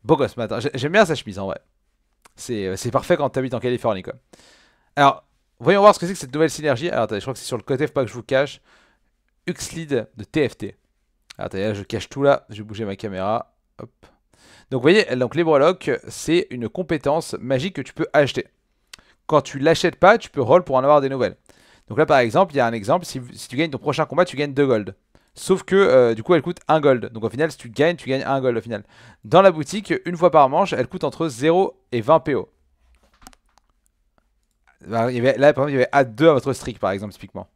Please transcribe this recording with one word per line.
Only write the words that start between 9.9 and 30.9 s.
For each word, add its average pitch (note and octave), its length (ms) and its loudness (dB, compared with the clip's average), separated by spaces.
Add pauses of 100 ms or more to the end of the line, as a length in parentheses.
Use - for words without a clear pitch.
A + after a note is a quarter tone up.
de A2 80 -12
T D3 240 0
F - 100 -8
T. G2+ 200 -14 (600)
Alors, F#2+ 100 -10
attendez, F#2+ 160 -6
là, G#2+ 100 -2
je G2+ 80 -8
cache G2 280 -10
tout C3+ 120 -10
là, C#3 280 2
je G#2+ 80 -18
vais G#2+ 60 -14
bouger G#2+ 220 -12
ma G2 100 -8
caméra. G2+ 600 -6 (260)
Hop. - 80 -18 (800)
Donc B2+ 120 -4
vous - 20 -12
voyez, F3+ 220 6 (100)
donc B2+ 180 -2
les E3+ 100 2
breloques, D#3+ 460 2 (180)
c'est - 440 -2
une A#2+ 180 -8
compétence D#3 720 -4
magique C3+ 360 -4
que C#3 60 -8
tu - 120 -14
peux D#3 200 -6
acheter. C#3+ 340 0 (760)
Quand D3+ 160 2
tu - 160 -8
l'achètes D#3+ 380 0
pas, G#3 240 6
tu - 100 -18
peux C#3+ 120 -4
roll C3+ 220 4
pour C#3 120 -4
en B2+ 80 0
avoir D3 180 6
des C3+ 80 -2
nouvelles. B2 280 -4 (500)
Donc G#2+ 120 -6
là D3+ 80 2
par D3 100 4
exemple, C#3 380 2
il - 20 -4
y C3 40 2
a A#2+ 40 2
un A#2 80 -2
exemple, B2+ 320 -2
si, - 160 -12 (120)
si - 140 -18
tu - 80 -14
gagnes D#3+ 140 -2
ton C#3+ 80 -8
prochain D3+ 280 -4
combat, E3 200 0
tu - 100 -12
gagnes C#3+ 200 -6
deux C#3+ 100 2
gold. G#2+ 300 0 (400)
Sauf - 260 -2
que, - 140 -2
euh, B2+ 400 6
du A2+ 80 -10
coup, F3+ 100 2
elle D#3+ 80 4
coûte F3 260 -8
un D#3 120 4
gold. B2+ 320 2
Donc A2+ 140 -14
au A2 40 -2
final, D3 220 -4
si - 60 -18
tu - 120 -20
gagnes, D3+ 280 0
tu - 120 -12
gagnes C3+ 140 -4
un C3+ 180 -2
gold B2 160 0
au A2 40 -6
final. G#2+ 220 -10 (400)
Dans D#3+ 200 6
la F#3+ 80 8
boutique, E3+ 420 -6 (120)
une F3 120 -8
fois E3+ 140 4
par C#3+ 180 6
manche, F3 240 0
elle A#2+ 140 -2
coûte - 160 -12